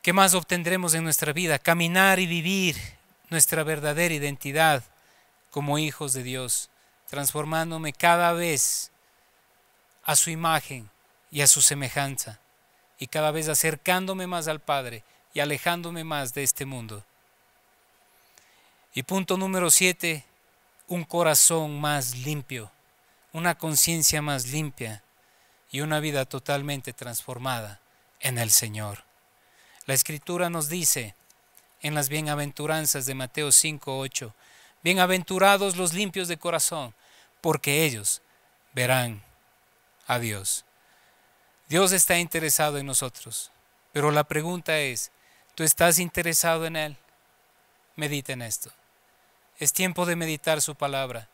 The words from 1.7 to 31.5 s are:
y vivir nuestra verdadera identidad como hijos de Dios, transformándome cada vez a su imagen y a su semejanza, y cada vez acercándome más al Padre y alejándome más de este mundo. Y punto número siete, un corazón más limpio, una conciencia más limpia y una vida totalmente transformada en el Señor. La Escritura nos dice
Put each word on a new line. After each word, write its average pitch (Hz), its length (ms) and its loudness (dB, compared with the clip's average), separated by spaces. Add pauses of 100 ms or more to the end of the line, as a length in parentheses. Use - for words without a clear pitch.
y 185 80 2
vivir 170 500 0 (520)
nuestra 160 340 2
verdadera 151 500 0
identidad 143 720 2 (640)
como 147 300 -2
hijos 151 340 -4
de 131 100 -4
Dios, 127 460 -4 (400)
transformándome 156 840 -4
cada 170 400 6
vez 170 580 0 (1120)
a 151 120 0
su - 140 2
imagen 160 600 -2 (420)
y 147 100 -2
a 139 60 6
su 143 140 6
semejanza, 135 760 -2 (600)
y 127 80 -8
cada 156 240 0
vez 156 180 -4
acercándome 185 800 0
más 170 200 -6
al 156 140 -6
Padre 127 420 -4 (300)
y 151 60 -4
alejándome 170 640 -2
más 143 300 -6
de 143 100 -4
este 135 220 0
mundo. 113 380 -12 (1900)
Y 135 100 -4
punto 190 340 -2
número 185 320 0
siete, 175 560 2 (600)
un 175 160 -4
corazón 156 800 2
más 139 340 -2
limpio, 127 560 -8 (640)
una 165 240 0
conciencia 156 640 2
más 139 260 -4
limpia 127 560 -8 (680)
y 135 120 -6
una 156 180 -2
vida 143 260 -2
totalmente 139 680 -6
transformada 120 880 -8 (400)
en 131 160 -4
el 113 140 0
Señor. 107 520 0 (840)
La 135 80 -2
Escritura 170 560 -2
nos 156 200 -4
dice 147 440 0 (680)